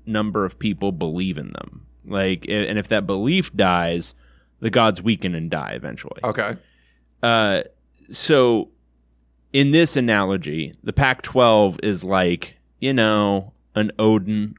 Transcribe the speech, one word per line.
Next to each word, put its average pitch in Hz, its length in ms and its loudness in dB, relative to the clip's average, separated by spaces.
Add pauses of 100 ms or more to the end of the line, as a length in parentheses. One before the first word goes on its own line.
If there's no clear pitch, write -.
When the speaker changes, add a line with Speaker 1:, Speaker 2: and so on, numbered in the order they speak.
Speaker 1:
number 107 400 -2
of - 120 -12
people 98 340 -4
believe 85 440 -4
in 67 160 -10
them. - 320 -18 (220)
Like, 95 420 -2
i-, - 40 -4
and 107 260 -2
if 98 100 -6
that 101 180 0
belief 110 480 -2
dies, 87 600 0 (460)
the 113 100 -4
gods 107 320 2
weaken 95 320 -2
and 80 160 -6
die 69 220 -6
eventually. 62 520 -12
Speaker 2:
Okay. 110 320 -4 (680)
Speaker 1:
Uh, 110 400 2 (460)
so 123 640 2 (840)
in 139 200 4
this 160 240 4
analogy, 95 840 0
the - 120 -6
Pac 131 280 0
twelve 110 600 4
is 95 220 -4
like, 90 520 -2 (240)
you 135 140 -2
know, 104 580 2 (220)
an 107 240 0
Odin 107 600 2